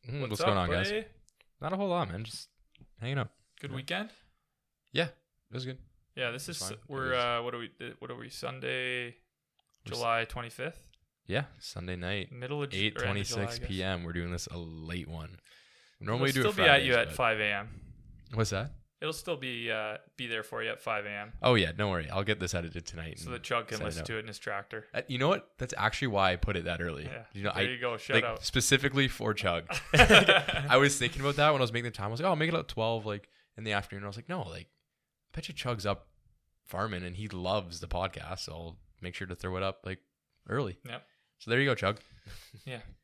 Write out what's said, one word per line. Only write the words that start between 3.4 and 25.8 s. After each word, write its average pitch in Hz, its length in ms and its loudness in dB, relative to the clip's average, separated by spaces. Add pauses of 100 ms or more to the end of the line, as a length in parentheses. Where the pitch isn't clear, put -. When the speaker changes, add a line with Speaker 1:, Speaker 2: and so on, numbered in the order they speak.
Speaker 2:
Good 143 80 -10
Speaker 1:
Yeah. 135 80 -8
Speaker 2:
weekend? 180 320 -4 (800)
Speaker 1:
Yeah, 165 140 2
it - 480 -16
was 127 100 -6
good. 127 140 -8 (400)
Speaker 2:
Yeah, 127 140 -2
this 135 180 -8
Speaker 1:
It's 165 120 -8
Speaker 2:
is, 92 60 -6
Speaker 1:
fine. 104 60 -6
It 110 60 -12 (100)
Speaker 2:
we're, 131 220 -2
Speaker 1:
was 127 60 2
Speaker 2:
uh, 120 260 2
what 120 120 -4
are 120 40 -6
we, 117 200 -8
uh, 120 60 -10 (140)
what 123 120 -10
are 123 60 -8
we, 117 100 -12
Sunday, 127 800 -4
Speaker 1:
We're - 880 -16
s- - 60 -4
Speaker 2:
July 117 260 4
twenty-fifth? 123 560 -8 (440)
Speaker 1:
Yeah, 135 200 0 (120)
Sunday 90 380 -8
night, 92 380 -4
Speaker 2:
Middle 127 280 -6
of 135 100 -4
Ju-, 101 260 2
or 123 80 -2
end 101 120 0
of 98 80 -2
July, 110 180 -2
I - 20 -
Speaker 1:
eight - 100 -4
twenty-six - 100 -8
P 92 160 -2
M. 92 180 0
Speaker 2:
guess. 87 60 -6
Speaker 1:
We're 85 80 -4
doing 85 200 -2
this, 87 200 -6
uh, 87 40 -8
late 80 500 -8
one. 80 320 -12 (600)
Normally 123 300 2
Speaker 2:
It'll 131 120 4
Speaker 1:
do 214 60 6
it - 20 0
Speaker 2:
still 190 140 4
be 156 40 10
at 143 40 12
Speaker 1:
Fridays, 139 140 8
Speaker 2:
you 127 80 6
at 117 120 4
Speaker 1:
but - 80 -8
Speaker 2:
five 113 240 2
A 104 140 2
M. 104 160 -4 (640)
Speaker 1:
What's 110 160 2
that? 110 240 -4 (280)
Speaker 2:
It'll 151 120 -2
still 156 240 -4
be, 120 320 -6
uh, 107 280 -2 (200)
be 127 80 -6
there 113 160 -2
for 113 220 -6
you 113 80 -2
at 110 100 -8
five 107 240 -2
A 104 40 -8
M. 104 240 -8 (100)
Speaker 1:
Oh, 123 120 8
yeah, 85 180 6
don't 101 180 0
worry. 82 180 -2
I'll 95 140 -2
get 101 160 0
this 90 160 -2
edited 85 320 -6
tonight 80 320 -10
Speaker 2:
So 82 60 -10
Speaker 1:
and 123 100 -8
Speaker 2:
that 117 80 -10
Chug 117 240 -2
can 113 100 -6
Speaker 1:
send 107 60 -4
it - 40 -4
Speaker 2:
listen 82 140 -4
Speaker 1:
out. 80 60 -6
Speaker 2:
to 113 80 -4
it 110 60 -4
in 113 60 -10
his 104 120 -12
tractor. 107 540 -8
Speaker 1:
Uh, - 140 -2
you 127 120 -4
know 135 80 2
what? - 220 0 (100)
That's 127 180 -6
actually 110 300 2